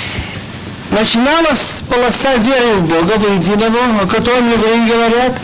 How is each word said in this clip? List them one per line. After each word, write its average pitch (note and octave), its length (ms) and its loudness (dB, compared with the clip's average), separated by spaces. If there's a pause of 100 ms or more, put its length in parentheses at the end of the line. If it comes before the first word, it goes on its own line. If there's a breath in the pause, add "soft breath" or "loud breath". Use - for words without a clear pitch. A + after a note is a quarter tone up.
(920 loud breath)
Начиналась B3 960 0
полоса B3 500 0
веры A#3+ 400 2
в E3+ 100 0
Бога, E3+ 320 0
в G3+ 160 2
единого, A3 680 0
о F3+ 40 -2
котором A#3 420 0
евреи A3+ 400 2
говорят, A#3 440 2 (100)